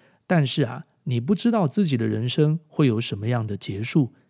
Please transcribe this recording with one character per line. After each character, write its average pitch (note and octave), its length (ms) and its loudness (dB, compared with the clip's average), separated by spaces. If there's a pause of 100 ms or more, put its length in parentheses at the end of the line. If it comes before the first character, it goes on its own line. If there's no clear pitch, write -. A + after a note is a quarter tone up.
(260)
但 D#3+ 200 2
是 D3 160 0
啊， B2 240 -4 (180)
你 A#2+ 160 -2
不 D#3 140 0
知 - 160 0
道 G3+ 180 2
自 G#3 160 0
己 C#3+ 120 0
的 A2+ 100 -2
人 A2 220 -2
生 D3+ 380 2
会 D3+ 200 2
有 A#2 140 2
什 A2 180 -6
么 G#2 100 -4
样 A#2 180 -2
的 G2+ 100 -6
结 G2 260 -8
束， B2+ 300 0 (180)